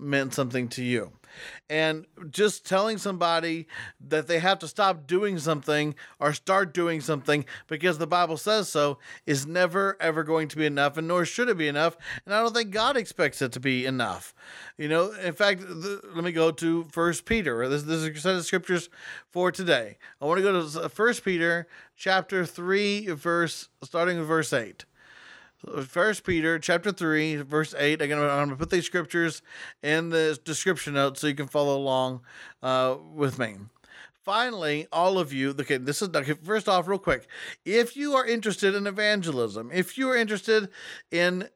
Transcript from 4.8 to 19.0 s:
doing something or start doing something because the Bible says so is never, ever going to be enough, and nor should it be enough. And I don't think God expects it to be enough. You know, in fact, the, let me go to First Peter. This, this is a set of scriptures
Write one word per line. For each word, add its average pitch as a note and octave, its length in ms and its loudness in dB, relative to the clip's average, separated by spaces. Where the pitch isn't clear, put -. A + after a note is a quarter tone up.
doing F#3 320 2
something D3+ 560 0
or D3 140 2
start F#3 400 2
doing E3+ 300 0
something D3 420 0
because D#3+ 300 0
the E3 80 -2
Bible E3 320 2
says G#3 320 0
so D3 280 2
is C#3+ 200 0
never, F3+ 540 2
ever D#3+ 240 0
going D#3 240 0
to - 80 -12
be D#3 80 2
enough, C#3+ 320 2
and D#3+ 100 -4
nor E3+ 200 2
should A#3+ 240 0
it G3 80 0
be D#3 100 0
enough. D3+ 300 0
And G3 100 -4
I G#3+ 60 4
don't A3+ 140 2
think A3+ 160 -2
God A3+ 260 2
expects D#3+ 460 -2
it B2 100 0
to C3 80 -8
be B2+ 240 0
enough. A#2 500 -4
You D3+ 100 -4
know, E3+ 240 2
in F#3 220 -6
fact, G3+ 260 2
the, F#3 400 -8
let E3+ 100 -2
me F3 80 -2
go D#3+ 180 4
to E3 400 0
First E3+ 360 0
Peter. C3+ 420 0
This, D3 140 0
this D#3+ 160 -2
is D#3 80 -2
a D3+ 140 -8
set F#3 140 0
of E3+ 120 -4
scriptures F3+ 420 0